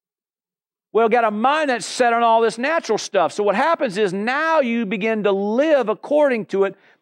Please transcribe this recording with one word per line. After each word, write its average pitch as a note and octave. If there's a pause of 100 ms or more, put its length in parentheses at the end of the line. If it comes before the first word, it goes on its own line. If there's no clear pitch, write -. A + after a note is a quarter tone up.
(920)
we've A3
got A#3
a G#3+
mind C4+
that's A3+
set A#3+
on A#3
all A3+
this A3+
natural B3+
stuff. -
So G#3
what G3+
happens C4+
is G3+
now C#4+
you A#3
begin G#3+
to G3+
live A3+
according B3
to G3
it, G3 (280)